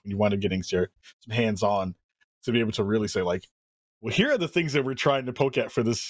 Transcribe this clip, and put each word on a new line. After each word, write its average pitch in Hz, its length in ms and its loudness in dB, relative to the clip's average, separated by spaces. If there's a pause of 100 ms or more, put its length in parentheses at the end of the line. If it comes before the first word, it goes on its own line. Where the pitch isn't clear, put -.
you 98 140 -6
wind 104 180 2
up 98 40 -2
getting 92 320 0
your, 92 180 0 (360)
some 113 100 -6
hands 110 280 0
on 98 320 0 (480)
to 123 80 -2
be 120 80 4
able 110 140 0
to 107 100 0
really 107 240 0
say, 92 160 -2
like, 90 240 -2 (540)
"Well, 113 120 -6
here 262 180 2
are 269 60 2
the 170 100 -2
things 160 260 -2
that 139 120 2
we're 135 80 -4
trying 135 320 0
to 123 80 -6
poke 135 240 0
at 117 140 0
for 127 100 0
this, 113 280 0